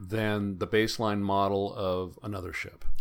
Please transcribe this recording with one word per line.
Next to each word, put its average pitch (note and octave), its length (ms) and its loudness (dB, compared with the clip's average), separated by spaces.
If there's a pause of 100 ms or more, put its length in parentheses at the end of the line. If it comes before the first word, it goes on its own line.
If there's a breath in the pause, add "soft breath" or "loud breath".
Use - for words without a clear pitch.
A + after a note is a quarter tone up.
than G2+ 580 -2
the G2+ 80 -2
baseline A2 540 0
model G2 540 0
of F#2 480 -4
another F#2+ 300 -10
ship. - 320 -10 (160)